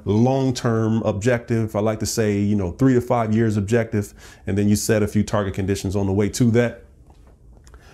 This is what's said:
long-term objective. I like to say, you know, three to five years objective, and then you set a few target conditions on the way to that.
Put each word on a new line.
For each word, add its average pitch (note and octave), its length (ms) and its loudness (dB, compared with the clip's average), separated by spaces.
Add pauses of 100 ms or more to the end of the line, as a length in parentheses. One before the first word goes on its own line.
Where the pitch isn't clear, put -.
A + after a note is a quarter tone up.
long-term A#2 1000 0
objective. A2+ 720 -2
I G2+ 40 0
like G#2+ 200 -2
to G#2+ 60 -4
say, G#2 340 0
you G#2 160 0
know, F#2 160 -2
three C3 220 4
to B2 60 4
five A#2 320 0
years A2 240 2
objective, G#2+ 560 -2 (360)
and G2+ 100 -2
then G#2 100 2
you G#2 60 4
set G#2 300 2
a - 20 0
few G2+ 160 0
target G2 320 -2
conditions F#2+ 400 -4
on G2+ 120 -2
the F#2+ 60 0
way G2+ 180 0
to A#2+ 200 2
that. A#2 320 0 (1120)